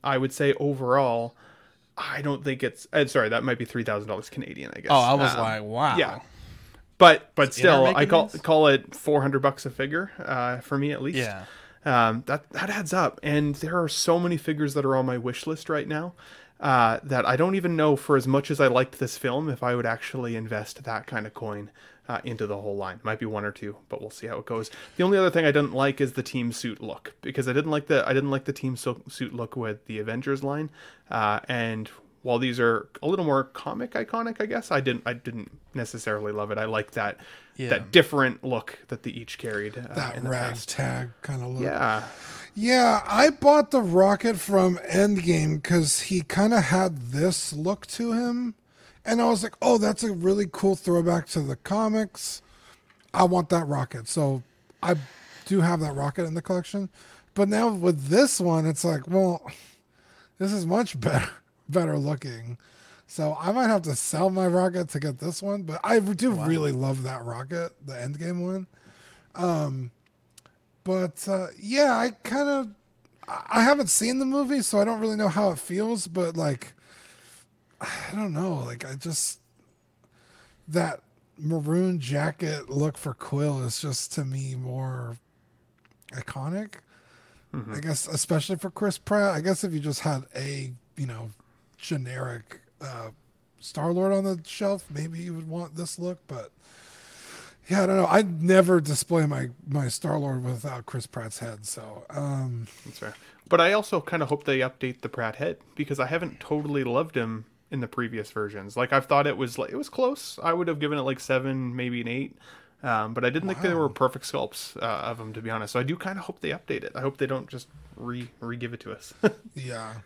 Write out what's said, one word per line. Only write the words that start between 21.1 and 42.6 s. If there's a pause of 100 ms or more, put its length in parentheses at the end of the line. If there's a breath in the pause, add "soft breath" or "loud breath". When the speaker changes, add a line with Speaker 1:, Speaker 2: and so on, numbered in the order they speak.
Speaker 1:
of
coin, (400 soft breath)
uh,
into
the
whole
line.
Might
be
one
or
two, (120)
but
we'll
see
how
it
goes. (260 loud breath)
The
only
other
thing
I
didn't
like
is
the
team
suit
look,
because
I
didn't
like
the,
I
didn't
like
the
team
su-,
suit
look
with
the
Avengers
line. (400 loud breath)
Uh,
and (340)
while
these
are (140)
a
little
more
comic
iconic,
I
guess,
I
didn't,
I
didn't (220)
necessarily
love
it.
I
like
that, (360 loud breath)
Speaker 2:
Yeah.
Speaker 1:
that
different
look
that
they
each
carried,
uh,
Speaker 3:
That
Speaker 1:
in
the
past.
Speaker 3:
ragtag (140)
kinda
look.
Speaker 1:
Yeah. (560 loud breath)
Speaker 3:
Yeah,